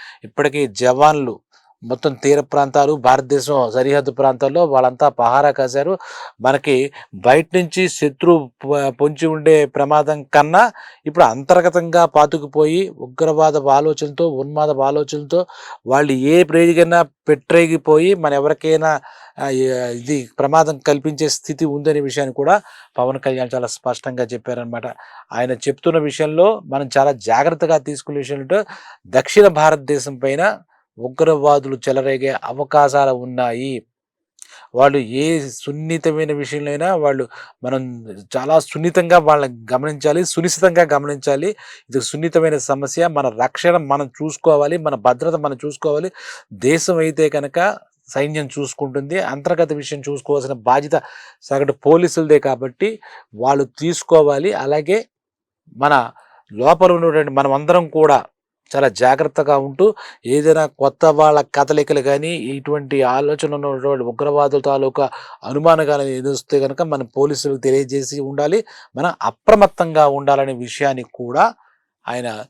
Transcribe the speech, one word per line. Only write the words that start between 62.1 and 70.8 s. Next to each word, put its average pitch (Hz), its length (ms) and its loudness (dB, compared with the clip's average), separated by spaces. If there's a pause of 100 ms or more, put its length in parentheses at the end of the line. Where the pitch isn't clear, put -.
ఇటువంటి 139 760 -4
ఆలోచన 143 520 -2
ఉన్నటువంటి 139 500 -4
ఉగ్రవాదుల 143 560 0
తాలూకా 135 500 -2 (340)
అనుమానం 156 420 2
కానీ 143 240 -2
ఏదొస్తే 131 500 -4
కనుక 135 220 -4
మన 147 200 -6
పోలీసులకు 139 540 -4
తెలియజేసి 135 640 -2
ఉండాలి, 143 440 -2 (320)
మనం 165 160 -2 (100)
అప్రమత్తంగా 175 840 2
ఉండాలనే 139 460 0
విషయాన్ని 127 520 -6 (100)